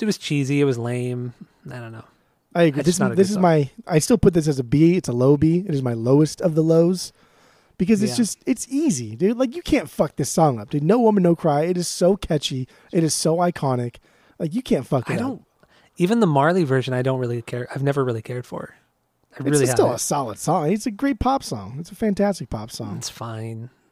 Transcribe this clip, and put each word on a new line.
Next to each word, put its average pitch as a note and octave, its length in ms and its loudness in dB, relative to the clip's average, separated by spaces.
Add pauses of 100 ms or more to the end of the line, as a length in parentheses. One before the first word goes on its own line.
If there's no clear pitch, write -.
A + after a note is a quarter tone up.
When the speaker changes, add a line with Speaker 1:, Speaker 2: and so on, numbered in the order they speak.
Speaker 1:
it A3+ 40 -2
was G#3 120 0
cheesy. C#3+ 440 -2
It C#3+ 40 4
was C3 140 0
lame. B2 560 -6 (340)
I B2+ 120 -14
don't A2+ 100 -14
know. A2 140 -20 (500)
Speaker 2:
I E3+ 100 4
agree. C#3+ 160 2
Speaker 1:
It's C#3+ 60 0
Speaker 2:
This, F3+ 80 4
Speaker 1:
just F3 60 -4
not - 120 2
a - 40 -4
Speaker 2:
this F#3+ 120 4
Speaker 1:
good - 20 -4
Speaker 2:
is G#3+ 40 -2
Speaker 1:
song. F#3 80 0
Speaker 2:
my, D#3 280 4 (160)
I D#3+ 120 2
still A3 200 0
put F3+ 160 4
this D#3 120 2
as C3+ 140 0
a B2 40 -4
B. D#3 320 4
It's E3 120 -4
a C3 40 -4
low C3 240 4
B. E3 300 2
It E3 80 -4
is C3 80 -2
my A#2+ 120 -2
lowest C3+ 460 2
of E3 140 0
the D#3+ 80 2
lows E3 500 2 (640)
because G3+ 260 2
it's A3+ 80 -2
Speaker 1:
Yeah. - 60 -4
Speaker 2:
just, A3+ 280 -2
it's - 240 -4
easy, D#3 460 -2
dude. G#3 220 0
Like, B3+ 180 -2
you F4 60 -10
can't G3 280 0
fuck - 240 -2
this C#3+ 160 -4
song C#3+ 300 2
up, G2+ 100 -14
dude. D3 140 -2
No G#3+ 160 4
Woman, G#3 240 4
No E3+ 100 6
Cry. D3+ 280 2
It F3 140 0
is F3 120 -4
so - 280 2
catchy. C#3 520 -4 (240)
It E3+ 100 2
is D3+ 100 2
so E3 260 0
iconic. C3 580 -2 (420)
Like, E3 160 -6
you B3+ 80 -4
can't C#3 240 0
fuck C3 240 -2
it D#3 40 0
Speaker 1:
I - 20 -2
Speaker 2:
up. A3 40 -2
Speaker 1:
don't, B3+ 240 -6 (540)
even G#3 220 2
the G#3 60 6
Marley D#3+ 380 4
version, C3 300 0
I B2+ 80 -2
don't C3 180 -2
really A#2+ 220 -4
care. B2 320 -10
I've C#3 80 -6
never C#3 200 0
really A#2 200 -2
cared B2 240 -10
for. - 280 -14 (600)
I - 60 -20
Speaker 2:
It's C3 100 -8
Speaker 1:
really C#3 160 2
Speaker 2:
still B2+ 200 2
Speaker 1:
haven't. B2 100 -2
Speaker 2:
a - 20 -10
solid C3 400 -4
song. D#3+ 340 0
It's G#3+ 140 -4
a B3 40 -4
great C4 300 -4
pop C4 220 0
song. G#2 360 -10
It's E3+ 120 -14
a G3 40 -18
fantastic G3+ 560 -2
pop A2 200 -10
song. A2+ 260 -10
Speaker 1:
It's A#2 140 -10
fine. A2+ 600 -12 (220)